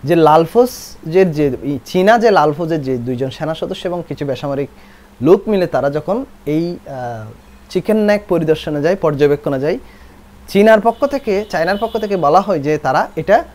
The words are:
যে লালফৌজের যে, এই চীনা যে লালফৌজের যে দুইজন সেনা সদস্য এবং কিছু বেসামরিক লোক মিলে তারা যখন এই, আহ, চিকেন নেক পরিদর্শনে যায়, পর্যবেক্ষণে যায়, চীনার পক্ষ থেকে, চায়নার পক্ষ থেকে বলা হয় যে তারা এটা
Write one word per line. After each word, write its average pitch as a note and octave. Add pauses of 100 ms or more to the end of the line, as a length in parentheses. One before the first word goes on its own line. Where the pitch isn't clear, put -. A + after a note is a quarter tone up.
যে E3
লালফৌজের E3
যে, C#3+
এই C#3
চীনা G3
যে A3
লালফৌজের D#3
যে C3
দুইজন B2+
সেনা D#3
সদস্য F3+
এবং F3
কিছু D3
বেসামরিক C#3 (540)
লোক F#3+
মিলে F#3+
তারা C#3+
যখন F#3+ (220)
এই, E3+ (100)
আহ, A#2 (380)
চিকেন G3+
নেক G#3
পরিদর্শনে D#3
যায়, F3
পর্যবেক্ষণে D3
যায়, E3+ (680)
চীনার G#3+
পক্ষ A#3
থেকে, G#3+
চায়নার F3
পক্ষ A3+
থেকে G3+
বলা D#3+
হয় F#3+
যে D3
তারা D3
এটা G3 (100)